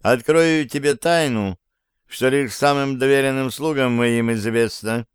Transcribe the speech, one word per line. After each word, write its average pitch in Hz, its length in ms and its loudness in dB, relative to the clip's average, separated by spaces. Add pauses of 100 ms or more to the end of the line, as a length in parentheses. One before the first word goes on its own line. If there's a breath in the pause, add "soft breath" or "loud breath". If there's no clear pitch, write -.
Открою 151 640 2
тебе 143 280 0
тайну, 127 640 0 (480)
что - 220 -2
лишь 131 240 0
самым 139 460 0
доверенным 135 520 2
слугам 139 420 -2
моим 117 400 2
известно. 113 840 -2